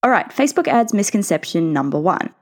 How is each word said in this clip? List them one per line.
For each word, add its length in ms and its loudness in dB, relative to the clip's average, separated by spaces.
All 80 4
right, 160 2
Facebook 400 0
ads 260 2
misconception 760 0
number 260 -2
one. 440 -2